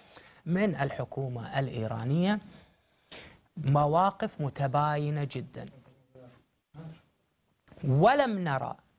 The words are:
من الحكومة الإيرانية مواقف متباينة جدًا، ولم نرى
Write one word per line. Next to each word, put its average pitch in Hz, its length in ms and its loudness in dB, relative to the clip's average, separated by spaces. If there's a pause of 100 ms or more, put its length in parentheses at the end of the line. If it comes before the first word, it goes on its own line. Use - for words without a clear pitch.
(460)
من 185 300 0
الحكومة 127 840 -4
الإيرانية 127 800 0 (1160)
مواقف 156 840 2
متباينة 147 880 0
جدًا، 127 340 -10 (2250)
ولم 208 560 4
نرى 131 360 -2 (240)